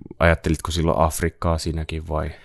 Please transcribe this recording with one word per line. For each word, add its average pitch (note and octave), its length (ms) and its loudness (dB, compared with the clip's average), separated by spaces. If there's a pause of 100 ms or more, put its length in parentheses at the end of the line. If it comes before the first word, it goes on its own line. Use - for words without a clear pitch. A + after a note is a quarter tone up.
(180)
ajattelitko E2 520 2
silloin E2 280 2
Afrikkaa E2 600 0
siinäkin D#2+ 500 -6
vai? D2+ 220 -4 (140)